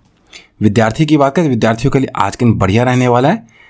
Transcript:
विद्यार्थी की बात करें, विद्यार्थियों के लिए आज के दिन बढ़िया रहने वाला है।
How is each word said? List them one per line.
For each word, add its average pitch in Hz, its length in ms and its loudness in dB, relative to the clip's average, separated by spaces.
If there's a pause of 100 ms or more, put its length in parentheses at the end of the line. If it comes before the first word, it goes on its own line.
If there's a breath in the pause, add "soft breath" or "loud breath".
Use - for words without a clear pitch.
(600 loud breath)
विद्यार्थी 110 440 0
की 151 120 2
बात 139 180 0
करें, 175 140 0
विद्यार्थियों 117 420 -2
के 139 80 2
लिए 131 160 -4
आज 98 200 -4
के 123 100 -2
दिन 113 80 4
बढ़िया 98 300 0
रहने 123 240 0
वाला 123 220 2
है। 220 160 -2 (240 soft breath)